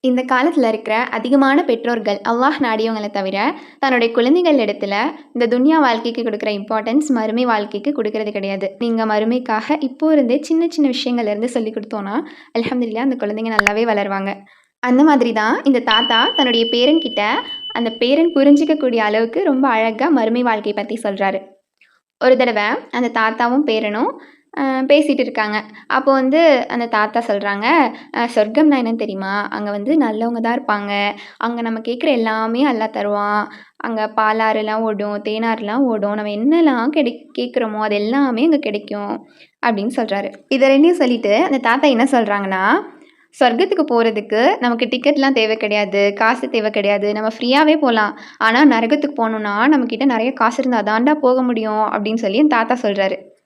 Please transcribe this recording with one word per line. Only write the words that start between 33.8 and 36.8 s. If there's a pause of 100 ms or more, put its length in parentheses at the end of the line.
பாலாறுலாம்
ஓடும்,
தேனாறுலாம்
ஓடும்.
நம்ம
என்னெல்லாம்